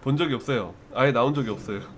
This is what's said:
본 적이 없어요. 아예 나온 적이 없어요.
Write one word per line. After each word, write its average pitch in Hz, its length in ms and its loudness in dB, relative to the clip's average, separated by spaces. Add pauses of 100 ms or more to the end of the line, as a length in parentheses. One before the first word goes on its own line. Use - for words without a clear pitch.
본 135 160 2
적이 156 180 2
없어요. 110 380 -2 (200)
아예 139 180 4
나온 123 220 4
적이 135 180 -2
없어요. 101 300 -6 (160)